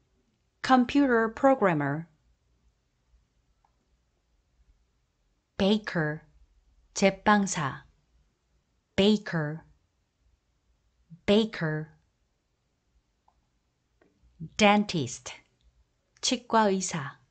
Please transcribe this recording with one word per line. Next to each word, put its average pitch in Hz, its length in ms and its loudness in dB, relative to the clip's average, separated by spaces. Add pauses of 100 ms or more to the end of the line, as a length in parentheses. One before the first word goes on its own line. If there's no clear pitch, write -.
(640)
computer 247 680 2
programmer. 170 760 0 (3500)
Baker, 185 640 -2 (720)
제빵사. 190 880 0 (1120)
Baker, 175 680 0 (1600)
baker. 175 680 -2 (2750)
Dentist, 208 760 0 (880)
치과 226 480 0
의사. 180 500 -6 (120)